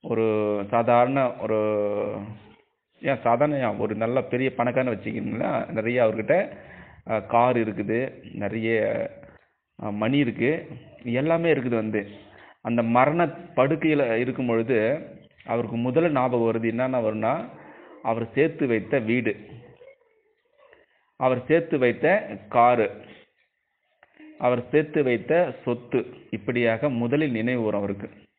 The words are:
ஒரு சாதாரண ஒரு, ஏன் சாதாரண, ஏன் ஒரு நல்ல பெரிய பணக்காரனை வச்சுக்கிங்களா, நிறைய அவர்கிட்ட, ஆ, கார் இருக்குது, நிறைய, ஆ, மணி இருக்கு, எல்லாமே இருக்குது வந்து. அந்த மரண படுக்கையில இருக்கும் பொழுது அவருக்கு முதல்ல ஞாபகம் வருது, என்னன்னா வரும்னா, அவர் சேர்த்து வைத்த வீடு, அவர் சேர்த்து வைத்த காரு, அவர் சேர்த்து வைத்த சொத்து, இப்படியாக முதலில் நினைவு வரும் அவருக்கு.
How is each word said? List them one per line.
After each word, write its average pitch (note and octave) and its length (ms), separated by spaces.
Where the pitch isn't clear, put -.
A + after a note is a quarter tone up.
ஒரு G#2+ 680
சாதாரண B2 600
ஒரு, A2 240
ஏன் C3+ 220
சாதாரண, C3 480
ஏன் G#2 60
ஒரு G#2+ 180
நல்ல A#2 280
பெரிய B2+ 340
பணக்காரனை B2 360
வச்சுக்கிங்களா, G#2+ 800
நிறைய A#2 360
அவர்கிட்ட, A2 420
ஆ, A2 80
கார் A#2+ 380
இருக்குது, A2 640
நிறைய, A2 800
ஆ, G#2+ 80
மணி G#2+ 280
இருக்கு, B2+ 500
எல்லாமே D#3 520
இருக்குது B2 200
வந்து. G#2+ 320
அந்த A#2 200
மரண C3+ 440
படுக்கையில C#3+ 840
இருக்கும் B2 340
பொழுது A#2 540
அவருக்கு A#2 320
முதல்ல B2+ 340
ஞாபகம் B2 420
வருது, A2+ 140
என்னன்னா B2+ 320
வரும்னா, A2+ 500
அவர் A2+ 300
சேர்த்து D#3 340
வைத்த A2+ 320
வீடு, A2 380
அவர் B2+ 300
சேர்த்து E3 320
வைத்த B2+ 600
காரு, A#2+ 420
அவர் A#2+ 320
சேர்த்து D3+ 320
வைத்த B2+ 520
சொத்து, A#2+ 420
இப்படியாக A#2 580
முதலில் B2+ 440
நினைவு A#2 300
வரும் G#2 180
அவருக்கு. G2+ 300